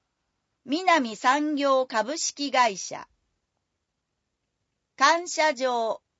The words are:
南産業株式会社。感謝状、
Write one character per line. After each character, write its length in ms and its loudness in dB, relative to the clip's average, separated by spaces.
南 500 2
産 400 0
業 320 2
株 300 -4
式 340 -6
会 260 2
社。 300 -14
感 320 4
謝 280 0
状、 460 -2